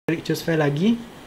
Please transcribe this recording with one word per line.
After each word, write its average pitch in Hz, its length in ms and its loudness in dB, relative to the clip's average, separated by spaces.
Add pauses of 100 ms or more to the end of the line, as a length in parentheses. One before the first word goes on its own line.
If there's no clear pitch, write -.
klik 160 160 0
choose 156 160 -2
file 156 240 2
lagi. 165 320 2 (300)